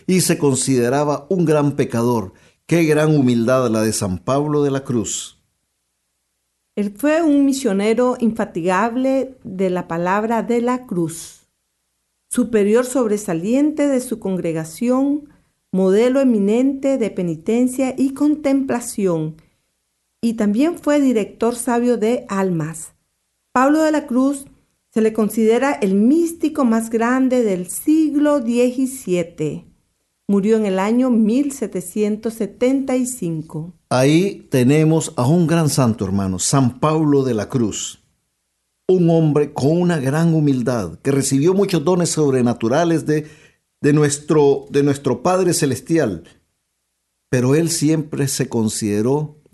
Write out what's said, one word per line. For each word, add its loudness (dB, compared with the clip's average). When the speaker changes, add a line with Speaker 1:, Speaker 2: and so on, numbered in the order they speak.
Speaker 1:
y 2
se 0
consideraba 0
un 0
gran 2
pecador. -2
¡Qué 2
gran 2
humildad 2
la 0
de 0
San -4
Pablo -2
de 0
la -4
Cruz! -6
Speaker 2:
Él -4
fue 0
un 4
misionero 0
infatigable -2
de -4
la -4
palabra -2
de -2
la -4
cruz, -8
superior 2
sobresaliente 0
de 0
su -8
congregación, -2
modelo 2
eminente 0
de -2
penitencia -2
y -2
contemplación, -2
y -2
también 0
fue 0
director 0
sabio 0
de -2
almas. -4
Pablo 4
de 2
la -2
Cruz 0
se 0
le 2
considera 0
el 0
místico 2
más 0
grande 0
del -2
siglo 2
diecisiete. -2
Murió 2
en 0
el 0
año 0
mil 2
setecientos -4
setenta -2
y 0
cinco. -8
Speaker 1:
Ahí 2
tenemos 2
a 0
un 4
gran 2
santo, 0
hermano, -2
San 0
Pablo 2
de 0
la -4
Cruz. -4
Un 4
hombre 2
con 0
una 0
gran 0
humildad, 0
que -4
recibió 2
muchos 0
dones 0
sobrenaturales 0
de, -2
de 4
nuestro, 2
de 2
nuestro -2
Padre 2
Celestial. -2
Pero 2
él 0
siempre -2
se -4
consideró -2